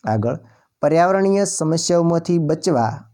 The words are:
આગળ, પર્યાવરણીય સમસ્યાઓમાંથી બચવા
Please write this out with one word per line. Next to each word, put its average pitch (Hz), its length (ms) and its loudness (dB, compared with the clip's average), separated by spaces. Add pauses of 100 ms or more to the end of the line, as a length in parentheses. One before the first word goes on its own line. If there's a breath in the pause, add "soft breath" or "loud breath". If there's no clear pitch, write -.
આગળ, 110 340 -2 (440 soft breath)
પર્યાવરણીય 190 600 2
સમસ્યાઓમાંથી 170 920 0
બચવા 147 600 0 (160)